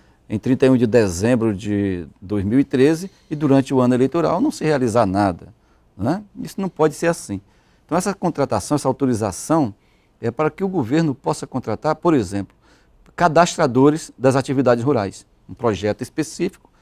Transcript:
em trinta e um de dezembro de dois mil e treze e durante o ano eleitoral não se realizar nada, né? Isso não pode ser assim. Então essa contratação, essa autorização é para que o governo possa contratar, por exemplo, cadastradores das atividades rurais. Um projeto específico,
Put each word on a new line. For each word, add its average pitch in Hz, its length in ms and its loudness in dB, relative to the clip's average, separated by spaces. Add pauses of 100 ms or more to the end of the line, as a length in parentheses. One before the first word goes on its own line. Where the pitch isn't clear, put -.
(300)
em 110 100 -4
trinta 127 260 2
e 131 40 6
um 131 80 6
de 117 100 2
dezembro 110 640 2
de 98 540 -4 (140)
dois 98 240 -4
mil 113 140 2
e 139 40 4
treze 160 480 0 (180)
e 156 60 -6
durante 139 380 2
o 131 80 4
ano 123 120 4
eleitoral 156 460 0
não 294 120 0
se - 120 -8
realizar 127 420 2
nada, 95 480 -2 (440)
né? 175 260 -4 (180)
Isso - 200 -10
não 190 80 -4
pode 151 260 0
ser 170 120 -4
assim. 104 340 -6 (440)
Então 156 120 -4
essa 190 160 -2
contratação, 143 640 -2
essa 143 120 -2
autorização 123 880 -2 (460)
é 113 100 -4
para 156 180 -2
que 170 140 -6
o 196 60 -2
governo 156 440 0
possa - 320 -6
contratar, 127 500 -4
por 170 180 0
exemplo, 101 420 -2 (580)
cadastradores 151 1040 2
das 131 200 2
atividades 127 440 2
rurais. 117 480 -2 (200)
Um - 40 -16
projeto 104 480 -2
específico, - 680 -8 (100)